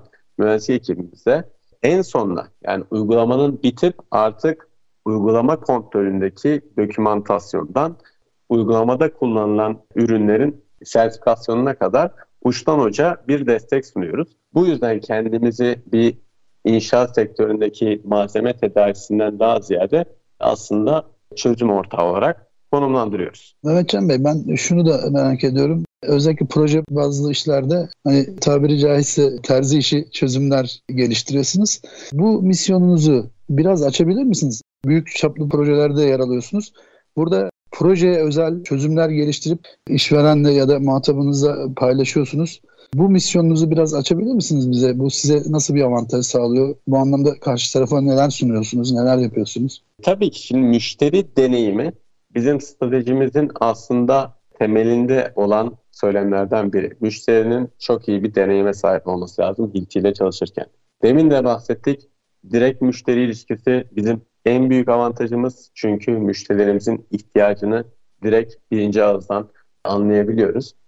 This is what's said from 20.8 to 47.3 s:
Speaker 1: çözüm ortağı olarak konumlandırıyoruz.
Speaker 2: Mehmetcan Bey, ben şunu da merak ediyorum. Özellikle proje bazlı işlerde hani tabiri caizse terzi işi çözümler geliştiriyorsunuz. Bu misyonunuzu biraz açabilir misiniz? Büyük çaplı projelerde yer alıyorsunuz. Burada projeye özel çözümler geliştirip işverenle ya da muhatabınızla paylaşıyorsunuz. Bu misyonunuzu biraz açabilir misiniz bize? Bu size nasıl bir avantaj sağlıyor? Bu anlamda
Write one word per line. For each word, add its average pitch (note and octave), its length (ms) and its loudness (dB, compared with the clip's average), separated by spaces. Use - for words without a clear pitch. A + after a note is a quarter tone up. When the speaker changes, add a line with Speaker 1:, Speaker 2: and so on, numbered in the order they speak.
Speaker 1:
çözüm A#2 340 0
ortağı F#2+ 360 0
olarak G2+ 420 -2
konumlandırıyoruz. B2 920 -2
Speaker 2:
Mehmetcan F3 460 0
Bey, C3 140 0
ben D3+ 320 -2
şunu E3+ 300 0
da D3 240 0
merak C3+ 340 0
ediyorum. C#3 400 0
Özellikle D3 420 0
proje D3+ 440 2
bazlı C#3+ 420 -2
işlerde D3 580 -2
hani C#3 320 2
tabiri D3 440 2
caizse C#3+ 640 2
terzi C3+ 340 2
işi D3 340 0
çözümler C3+ 680 -2
geliştiriyorsunuz. C3 920 -2
Bu G3+ 280 2
misyonunuzu F3+ 840 2
biraz D#3+ 340 2
açabilir E3+ 400 0
misiniz? D#3 380 0
Büyük D#3 300 0
çaplı D3+ 340 -2
projelerde D3 520 2
yer C3+ 180 2
alıyorsunuz. B2+ 540 -4
Burada F#3 340 0
projeye F3+ 460 2
özel D#3+ 460 -2
çözümler D#3 460 0
geliştirip D3+ 500 -2
işverenle D3 640 4
ya C#3 160 4
da C#3+ 120 4
muhatabınızla C#3 960 0
paylaşıyorsunuz. C3+ 840 -2
Bu E3+ 160 4
misyonunuzu E3 640 2
biraz D#3+ 220 2
açabilir F3 400 0
misiniz C#3+ 380 0
bize? B2 280 2
Bu C3+ 100 0
size C#3+ 320 0
nasıl D3+ 240 -2
bir C#3+ 60 2
avantaj B2 440 -2
sağlıyor? B2+ 500 0
Bu C3+ 100 2
anlamda C#3 420 0